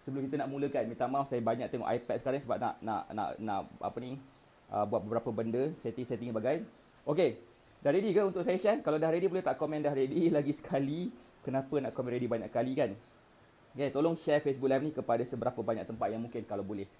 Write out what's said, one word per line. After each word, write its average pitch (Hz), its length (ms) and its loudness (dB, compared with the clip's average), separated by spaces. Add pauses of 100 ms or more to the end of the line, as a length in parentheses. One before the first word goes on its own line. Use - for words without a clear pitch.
Sebelum 135 240 -4
kita 143 80 -2
nak 135 160 -2
mulakan, 139 320 0
minta 120 240 -2
maaf 135 240 0
saya 120 80 0
banyak 113 240 0
tengok 117 240 -4
iPad 113 320 -2
sekarang 135 160 0
sebab 120 240 -2
nak, 113 160 -2
nak, 107 320 -4
nak, 101 200 -4 (120)
nak, 104 180 -2 (220)
apa 104 160 -4
ni, 127 240 -8 (480)
uh, 104 160 2
buat 104 160 0
beberapa 113 320 -2
benda, 117 480 0
setting-setting 120 480 -4
bagai. 123 320 0 (480)
Okey, 151 320 4 (400)
dah 143 80 4
ready 196 240 4
ke 208 80 6
untuk 185 240 2
saya 180 160 2
share? 214 240 2
Kalau 151 160 2
dah 160 80 4
ready, 175 160 2
boleh 180 160 2
tak 131 160 0
komen 151 240 -2
dah 143 160 2
ready 135 320 4
<laughs> 160 80 4
lagi 143 160 2
sekali? 147 560 -2 (320)
Kenapa 135 400 -2
nak 127 160 -6
komen 123 240 -2
ready 120 80 0
banyak 113 240 -2
kali 127 240 0
kan? 117 160 2 (800)
Okey, 135 160 0
tolong 156 240 2
share 147 320 2
Facebook 131 240 2
Live 139 160 4
ni 151 80 -2
kepada 120 320 0
seberapa 123 320 -2
banyak 113 320 -2
tempat 113 240 -2
yang 113 80 -4
mungkin 113 240 -6
kalau 101 160 -4
boleh. 98 240 -6 (140)